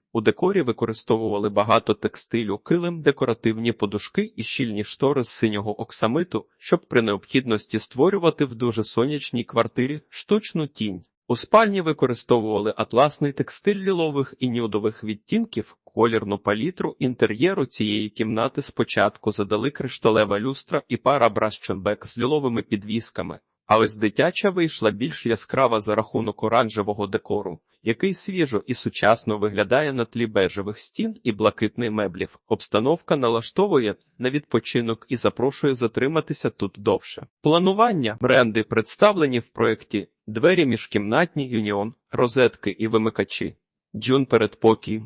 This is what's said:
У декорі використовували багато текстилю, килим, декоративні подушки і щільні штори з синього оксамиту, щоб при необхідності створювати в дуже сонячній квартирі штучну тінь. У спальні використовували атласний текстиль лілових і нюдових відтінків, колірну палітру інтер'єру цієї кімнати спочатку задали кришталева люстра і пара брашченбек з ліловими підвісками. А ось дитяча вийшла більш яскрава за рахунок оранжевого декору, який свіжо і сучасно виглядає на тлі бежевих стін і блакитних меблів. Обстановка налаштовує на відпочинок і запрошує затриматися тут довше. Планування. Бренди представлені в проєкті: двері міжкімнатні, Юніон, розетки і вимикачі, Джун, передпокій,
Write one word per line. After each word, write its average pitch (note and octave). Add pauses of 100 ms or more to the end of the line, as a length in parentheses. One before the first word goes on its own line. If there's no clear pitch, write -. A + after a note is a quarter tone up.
(160)
У A2+
декорі F3
використовували A2
багато G#2+
текстилю, G#2+
килим, E3+
декоративні A#2
подушки G#2+
і A2+
щільні G#2+
штори C#3
з -
синього G#2+
оксамиту, A#2 (120)
щоб -
при B2
необхідності A2
створювати E3
в A#2+
дуже A2+
сонячній B2+
квартирі B2
штучну F#3
тінь. G2 (240)
У A#2+
спальні G#3
використовували A#2
атласний C#3
текстиль -
лілових E3
і B2+
нюдових A2
відтінків, A2
колірну G#2+
палітру A2+
інтер'єру B2+
цієї G#2+
кімнати A2+
спочатку -
задали G#2+
кришталева G#2+
люстра C3+
і A#2+
пара B2+
брашченбек G#2
з -
ліловими B2
підвісками. G#2 (260)
А A2
ось A2
дитяча C3
вийшла D#3+
більш A#2
яскрава A#2
за G#2
рахунок G#2+
оранжевого G#2+
декору, G2 (260)
який F3+
свіжо D#3
і B2
сучасно G#2+
виглядає G#2+
на A#2+
тлі A2+
бежевих G2+
стін A3
і A#2
блакитних G#2+
меблів. F#2
Обстановка B2+
налаштовує B2 (220)
на B2
відпочинок A#2
і B2+
запрошує C3
затриматися C3
тут -
довше. - (140)
Планування. F3
Бренди A#2+
представлені C#3
в -
проєкті: A2 (200)
двері D3
міжкімнатні, B2
Юніон, G#2+ (180)
розетки B2
і A2
вимикачі, G#2+ (400)
Джун, C3
передпокій, A2